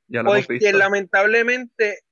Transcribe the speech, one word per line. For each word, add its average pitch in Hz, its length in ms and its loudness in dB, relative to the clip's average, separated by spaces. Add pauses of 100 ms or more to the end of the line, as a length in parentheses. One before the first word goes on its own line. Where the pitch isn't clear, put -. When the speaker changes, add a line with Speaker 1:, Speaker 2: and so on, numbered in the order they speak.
Speaker 1:
Ya 117 160 -4
lo 202 80 2
hemos 202 160 2
Speaker 2:
porque 120 60 -6 (120)
Speaker 1:
visto. 196 120 2
Speaker 2:
lamentablemente, 208 1200 0 (120)